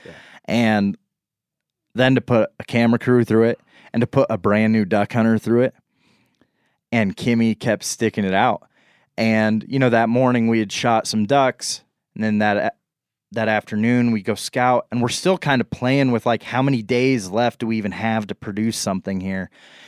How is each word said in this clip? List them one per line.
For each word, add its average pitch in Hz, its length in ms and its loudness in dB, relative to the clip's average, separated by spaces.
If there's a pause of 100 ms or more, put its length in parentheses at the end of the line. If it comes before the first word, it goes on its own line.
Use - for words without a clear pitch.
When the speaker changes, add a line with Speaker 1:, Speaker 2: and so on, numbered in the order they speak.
Speaker 1:
Yeah. - 60 -18 (340)
Speaker 2:
And 107 520 0 (1000)
then 131 200 4
to 117 60 2
put 113 280 0 (100)
a - 40 -14
camera 117 360 2
crew 123 240 2
through 113 220 2
it 120 140 -2 (340)
and 117 80 0
to 120 60 2
put 135 220 2
a 113 80 -2
brand 107 360 2
new 110 120 2
duck 101 280 0
hunter 113 240 2
through 113 240 0
it. 127 120 -2 (1160)
And 107 240 0
Kimmy 113 440 0
kept 110 240 -2
sticking 107 420 -2
it 95 80 0
out. 104 300 0 (540)
And, 110 500 0
you 135 120 -4
know, 131 100 2
that 117 200 2
morning 123 380 2
we 113 120 2
had 104 120 -4
shot 117 340 0
some 107 200 -2
ducks, 131 580 0 (320)
and 107 80 -6
then 107 160 0
that, 104 380 -2 (560)
that 110 160 -2
afternoon 113 640 0
we 110 120 -2
go 110 100 -4
scout, 123 580 0
and 123 100 -4
we're 120 80 0
still 180 280 -2
kinda 131 280 0
playing 131 460 0
with, 117 140 -2
like, 117 160 0
how 123 200 -4
many 135 200 0
days 123 480 0
left 117 300 -2
do 117 80 -4
we 113 100 -2
even 104 140 -4
have 110 360 -2
to 104 80 -10
produce 110 420 -6
something 98 420 -6
here? 95 300 -8 (380)